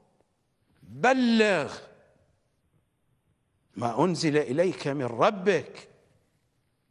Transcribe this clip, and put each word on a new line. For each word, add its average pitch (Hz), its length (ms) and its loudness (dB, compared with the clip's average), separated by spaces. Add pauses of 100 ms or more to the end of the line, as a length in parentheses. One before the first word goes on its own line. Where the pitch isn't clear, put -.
(840)
بلغ 214 960 2 (2000)
ما 120 280 0
أنزل 151 320 0
إليك 151 520 -2
من 139 160 -4
ربك، 175 840 -2 (1040)